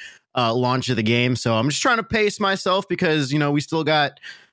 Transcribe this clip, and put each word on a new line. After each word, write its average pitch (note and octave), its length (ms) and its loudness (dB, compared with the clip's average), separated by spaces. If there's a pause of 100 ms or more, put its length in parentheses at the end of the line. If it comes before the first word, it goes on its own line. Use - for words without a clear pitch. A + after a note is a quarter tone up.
(360)
uh, A#2 180 2
launch B2 340 0
of B2+ 60 0
the A2 80 0
game. A#2+ 320 2
So A#2 220 0
I'm A2+ 120 2
just C#3+ 140 -2
trying B3 140 2
to A3 80 -2
pace G#3+ 340 -2
myself G3 480 0
because, D#3 460 0
you D3+ 80 2
know, C#3+ 100 0
we D3 100 2
still D#3+ 220 -2
got, D3+ 380 0 (320)